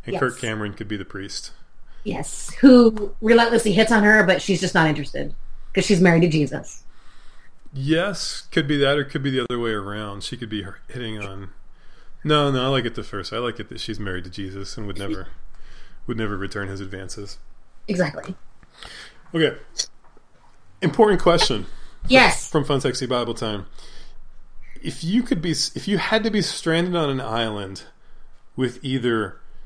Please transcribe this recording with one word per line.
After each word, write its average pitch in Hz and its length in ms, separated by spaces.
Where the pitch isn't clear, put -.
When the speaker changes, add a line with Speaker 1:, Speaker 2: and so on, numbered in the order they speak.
Speaker 1:
And 131 100
Speaker 2:
Yes. 135 60
Speaker 1:
Kirk 127 200
Cameron 107 320
could 104 160
be 107 80
the 95 80
priest. - 480
Speaker 2:
Yes, - 460
who 233 600
relentlessly 233 520
hits 220 200
on 220 100
her, 208 220
but 180 180
she's 180 180
just 180 140
not 160 140
interested 143 460
'cause 190 120
she's 185 140
married 165 220
to 175 60
Jesus. 147 540
Speaker 1:
Yes, 160 800
could 156 160
be 147 120
that, 139 200
or 143 60
could 135 180
be 135 80
the 131 140
other 120 140
way 117 120
around. 101 540
She - 120
could 123 140
be 107 120
her-, 98 260
hitting 113 340
on. 98 280
No, 147 260
no, 127 140
I 131 40
like 131 180
it 117 100
the 110 80
first. 98 280
I 107 60
like 120 220
it 104 80
that - 100
she's 110 220
married 92 240
to 90 60
Jesus 98 460
and 107 120
would 92 100
never, 98 300
would 117 80
never 107 200
return 98 320
his 98 120
advances. 95 580
Speaker 2:
Exactly. 180 480
Speaker 1:
Okay. 156 220
Important 196 400
question. 156 460
Speaker 2:
Yes. 247 400
Speaker 1:
From 147 160
Fun 139 160
Sexy 131 260
Bible 117 280
Time. 107 320
If - 220
you 202 180
could 208 200
be, 170 80
if - 360
you 196 120
had 220 260
to 226 60
be 208 120
stranded 170 540
on 156 140
an 135 100
island 110 640
with 127 260
either 117 560